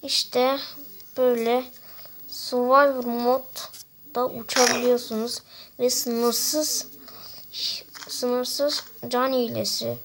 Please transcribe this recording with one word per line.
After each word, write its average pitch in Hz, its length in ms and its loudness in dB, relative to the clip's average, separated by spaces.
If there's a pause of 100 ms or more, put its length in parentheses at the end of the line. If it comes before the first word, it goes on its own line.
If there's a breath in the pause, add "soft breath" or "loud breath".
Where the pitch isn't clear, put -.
İşte 269 560 2 (580 loud breath)
böyle 247 480 4 (640 loud breath)
Survivor 254 760 4
modda - 1200 -2
uçabiliyorsunuz. 240 1160 0 (360 loud breath)
Ve 247 120 2
sınırsız, 240 960 0 (1200 loud breath)
sınırsız 247 760 -2 (240)
can 254 240 2
hilesi. 233 720 -2